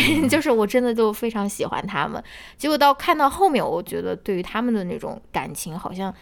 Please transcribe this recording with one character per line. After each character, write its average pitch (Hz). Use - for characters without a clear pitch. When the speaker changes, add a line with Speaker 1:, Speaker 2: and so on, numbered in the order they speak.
Speaker 1:
<laughs> 311
Speaker 2:
嗯。 269
Speaker 1:
就 320
是 302
我 220
真 240
的 240
都 226
非 226
常 202
喜 -
欢 -
她 143
们。 165
结 277
果 302
到， 277
看 320
到 277
后 370
面， 233
我 175
觉 170
得 180
对 185
于 180
她 214
们 240
的 202
那 170
种 -
感 147
情 160
好 -
像 185